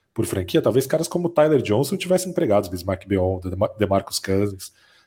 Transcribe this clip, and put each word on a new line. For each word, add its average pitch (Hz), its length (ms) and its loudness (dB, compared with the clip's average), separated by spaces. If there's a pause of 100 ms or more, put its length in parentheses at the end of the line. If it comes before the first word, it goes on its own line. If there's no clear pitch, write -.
(140)
por 110 120 -2
franquia, 98 360 0
talvez 113 240 2
caras 160 220 -2
como 175 220 -2
Tyler 156 320 4
Johnson 110 340 0
tivessem 180 360 -2
empregados, 101 360 2
Bismack 90 400 -6
Biyombo, 92 420 0
Dema-, 90 300 -2
DeMarcus 98 400 0
Cousins. 98 540 -2 (340)